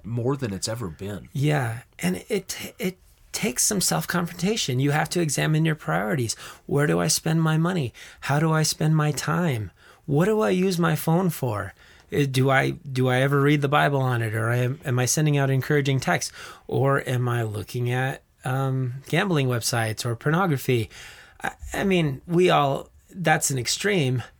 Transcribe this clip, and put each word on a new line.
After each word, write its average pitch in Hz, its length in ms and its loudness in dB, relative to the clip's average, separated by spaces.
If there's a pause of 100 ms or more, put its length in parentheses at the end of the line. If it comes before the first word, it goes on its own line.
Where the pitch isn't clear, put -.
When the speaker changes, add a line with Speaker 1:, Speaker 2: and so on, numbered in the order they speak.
Speaker 1:
more 120 320 -2
than 123 180 -4
it's 92 140 -6
ever 113 220 -6
been. 85 440 -12
Speaker 2:
Yeah, 135 460 0 (180)
and 180 320 -4
it, 196 260 -4 (220)
it 185 200 -4 (340)
takes - 320 -2
some 202 180 0
self-confrontation. 170 1000 0
You 143 120 2
have 151 200 0
to 175 100 0
examine 156 440 2
your 160 100 2
priorities. 156 600 -2 (320)
Where 143 200 2
do 170 120 2
I 175 80 2
spend 160 340 0
my 160 160 2
money? 165 340 0 (300)
How 139 180 0
do 160 140 2
I 156 80 2
spend 156 340 0
my 151 180 2
time? 147 580 -2 (340)
What 151 200 2
do 214 160 2
I 214 100 2
use 185 260 2
my 165 180 2
phone 170 360 2
for? 104 420 -4 (420)
Uh, 143 140 2
do 131 220 2
I, 135 200 4
do 131 360 -2
I 127 140 2
ever 139 200 4
read 147 220 4
the 143 40 2
Bible 147 320 2
on 127 220 0
it? 110 140 -2
Or 113 160 0
am, 123 340 0
am 123 140 0
I 123 60 2
sending 151 340 2
out 135 100 2
encouraging 135 500 2
texts? 170 320 -2 (360)
Or 135 420 2
am 123 180 0
I 120 140 0
looking 110 480 -4
at, 127 320 -2 (220)
um, 131 640 -2
gambling 160 380 0
websites 113 580 -2
or 120 100 -2
pornography? 147 720 0 (560)
I, - 100 -6 (200)
I - 100 -2
mean, 170 440 2
we 175 240 4
all, 143 380 2 (200)
that's 160 400 0
an 135 80 -2
extreme, 127 640 0 (180)